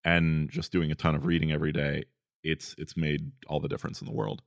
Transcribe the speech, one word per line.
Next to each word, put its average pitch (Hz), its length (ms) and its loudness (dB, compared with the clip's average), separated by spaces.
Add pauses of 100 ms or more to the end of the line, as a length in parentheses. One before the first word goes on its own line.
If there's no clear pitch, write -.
and 80 460 4
just - 220 -6
doing 80 200 2
a 78 40 -2
ton 78 200 2
of 76 100 -2
reading 82 260 2
every 76 200 0
day, 73 320 -2 (400)
it's, - 340 -4
it's - 200 -12
made 76 340 0 (160)
all 76 120 -2
the 78 100 -2
difference - 320 -8
in - 60 -10
the - 60 -8
world. 104 340 -4